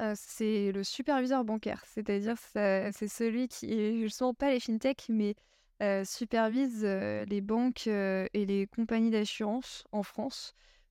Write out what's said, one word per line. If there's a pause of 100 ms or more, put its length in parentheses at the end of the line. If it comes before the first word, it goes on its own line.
euh,
c'est
le
superviseur
bancaire,
c'est-à-dire
ça,
c'est
celui
qui
est
justement
pas
les
fintechs,
mais, (460)
euh,
supervise,
euh,
les
banques,
euh,
et
les
compagnies
d'assurance
en
France. (380)